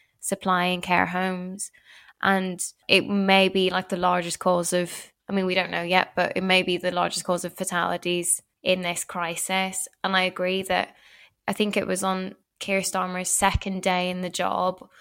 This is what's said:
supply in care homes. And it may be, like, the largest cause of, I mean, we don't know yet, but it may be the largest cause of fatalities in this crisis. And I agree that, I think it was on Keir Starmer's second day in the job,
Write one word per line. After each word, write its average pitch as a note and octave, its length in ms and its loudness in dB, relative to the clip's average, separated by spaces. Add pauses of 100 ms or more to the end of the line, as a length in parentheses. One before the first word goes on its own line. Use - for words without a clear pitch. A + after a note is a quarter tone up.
(200)
supply F#3 460 0
in F3+ 160 0
care F3+ 240 2
homes. F#3 640 -4 (500)
And F#3+ 420 0 (260)
it - 200 6
may G3 400 4
be, F#3 220 2
like, F#3 180 -4
the F#3+ 80 -2
largest F3 420 0
cause F3 360 2
of, - 380 -4 (160)
I - 40 -4
mean, G3 140 2
we F#3 80 0
don't F3+ 160 0
know E3+ 120 -2
yet, F3+ 320 2
but F3 220 0
it F#3 60 0
may F#3 200 4
be F3+ 140 0
the F3+ 140 -2
largest F3 340 -2
cause F3 200 -2
of F3 120 -10
fatalities F3 840 -2 (200)
in F#3 200 2
this F3 200 -4
crisis. F#3 880 -4 (160)
And F#3+ 100 0
I F#3 80 4
agree F#3 420 -2
that, - 300 -2 (540)
I G3+ 60 0
think G#3 220 0
it - 100 0
was F#3 160 -2
on F#3+ 320 -2 (240)
Keir F#3+ 220 -2
Starmer's F#3 480 -4
second F#3+ 540 0
day F3+ 280 2
in F3+ 120 -6
the F3+ 80 -4
job, F#3 560 -2 (140)